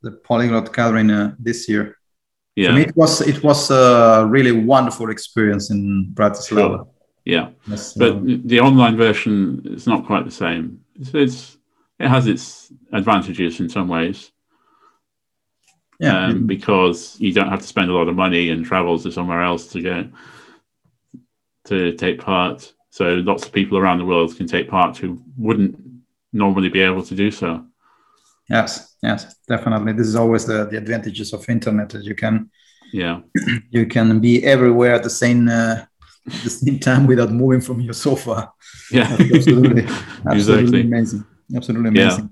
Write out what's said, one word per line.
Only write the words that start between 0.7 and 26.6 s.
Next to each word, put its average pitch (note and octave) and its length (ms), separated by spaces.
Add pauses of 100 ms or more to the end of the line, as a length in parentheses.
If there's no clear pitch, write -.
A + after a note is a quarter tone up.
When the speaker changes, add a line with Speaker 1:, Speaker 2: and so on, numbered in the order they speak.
Speaker 1:
Gathering, A2+ 380
uh, G#2 280
this A#2 300
year. G#2 300 (580)
Speaker 2:
Yeah. F#2+ 120
Speaker 1:
For B2 80
me, D3 60
it D3+ 140
was, D#3+ 240
it C#3+ 220
was C#3+ 280
a A#2+ 560
really B2 260
wonderful A#2 580
experience G#2+ 600
in G2 440
Bratislava. G#2 340
Speaker 2:
Sure. G2 400 (360)
Yeah. E2+ 260 (160)
Speaker 1:
Yes, - 280
Speaker 2:
But A2+ 180
Speaker 1:
um, G2+ 140
Speaker 2:
the, B2+ 180
the A#2+ 160
online B2 360
version G#2+ 680
is - 220
not A#2 200
quite G#2 180
the - 60
same. E2+ 500 (140)
It's, C3 200
it's, C3+ 440 (400)
it C#3+ 100
has C3 180
its - 440 (220)
advantages F#2+ 680
in E2+ 80
some F2+ 200
ways. E2 420 (1700)
Speaker 1:
Yeah, F#2+ 260
Speaker 2:
Um, F#2 100
Speaker 1:
it A2+ 100
Speaker 2:
because F#2 720
you G2+ 120
don't G2 160
have F#2+ 120
to - 60
spend F#2+ 240
a F2+ 40
lot E2+ 140
of E2+ 80
money F2 340
and E2 140
travel F2 340
to F2 120
somewhere F2 320
else F2 260
to F2+ 120
go F2+ 280 (1600)
to F2+ 280
take E2+ 260
part. F2+ 520 (180)
So F2 240
lots F2+ 320
of - 60
people G2 260
around F#2 200
the F2 60
world E2+ 320
can F2 100
take F2 220
part F2+ 300
who F2+ 240 (140)
wouldn't G#2+ 480 (500)
normally G2 340